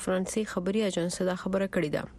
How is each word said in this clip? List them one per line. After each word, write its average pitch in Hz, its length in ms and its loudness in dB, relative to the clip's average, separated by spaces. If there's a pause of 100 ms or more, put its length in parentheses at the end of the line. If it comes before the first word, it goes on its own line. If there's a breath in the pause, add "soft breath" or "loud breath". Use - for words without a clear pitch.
فرانسې 185 500 0
خبري 196 360 2
اژانس 175 280 0
ته 185 120 2
دا 180 120 0
خبره 196 320 0
کړې 160 220 2
ده. 117 80 -2 (140)